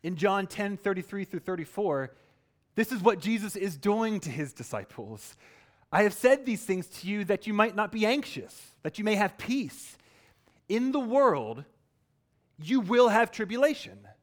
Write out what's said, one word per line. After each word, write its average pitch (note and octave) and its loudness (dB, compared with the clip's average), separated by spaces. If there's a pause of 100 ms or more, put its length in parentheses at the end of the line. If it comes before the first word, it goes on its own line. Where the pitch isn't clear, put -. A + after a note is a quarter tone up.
In F3 -4
John F#3+ 2
ten G3+ -6
thirty-three F#3+ -4
through F3 -8
thirty-four, D#3+ -4 (600)
this A3+ 0
is A3+ -4
what G3 4
Jesus G#3 -4
is F#3+ -6
doing G#3+ 0
to D#3+ -8
his C3+ -6
disciples. G#2+ -12 (560)
"I G3 4
have G3+ 2
said C4 4
these A3+ -4
things F#3 -2
to - -14
you G#3 -2
that F#3+ -2
you G#3+ -4
might G#3 4
not G#3 -2
be G#3+ 0
anxious, - -4
that - -6
you G#3+ -4
may G#3+ 2
have G3 0
peace. - -6 (720)
In A#3+ 0
the C#4+ 2
world, F3+ 2 (920)
you F#3+ 0
will A#3 6
have A3+ 4
tribulation. A3 0 (160)